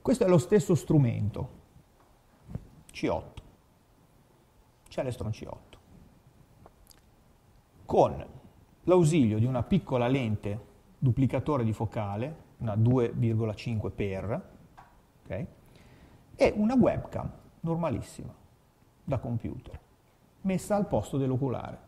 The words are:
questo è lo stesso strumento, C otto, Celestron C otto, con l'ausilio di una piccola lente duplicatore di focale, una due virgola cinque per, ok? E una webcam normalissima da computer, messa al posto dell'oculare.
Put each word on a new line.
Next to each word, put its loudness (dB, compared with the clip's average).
questo 2
è 4
lo 8
stesso 4
strumento, 2
C -4
otto, -4
Celestron -6
C -8
otto, -18
con 2
l'ausilio 4
di 2
una -2
piccola 0
lente -2
duplicatore 0
di 0
focale, -6
una -4
due 4
virgola 0
cinque -6
per, -6
ok? -8
E 4
una 2
webcam 2
normalissima -6
da -4
computer, -8
messa -2
al 0
posto -2
dell'oculare. -2